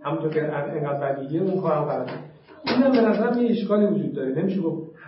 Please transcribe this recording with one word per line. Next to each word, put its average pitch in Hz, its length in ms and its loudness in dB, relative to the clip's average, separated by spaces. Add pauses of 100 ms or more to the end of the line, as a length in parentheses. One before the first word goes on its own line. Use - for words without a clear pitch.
همونطور 156 280 -4
که 151 120 0
ان-، 143 420 -4
انقدر 139 280 -2
بدیهیه 147 300 -4
اون 185 180 0
کارم 151 240 0
غلطه. - 280 -4 (640)
اینم 262 160 6
به 226 160 6
نظرم 240 340 2
یه 214 80 2
اشکالی 208 360 2
وجود 147 280 0
داره، 135 280 -2
نمیشه 190 180 0
گفت 160 220 -2 (260)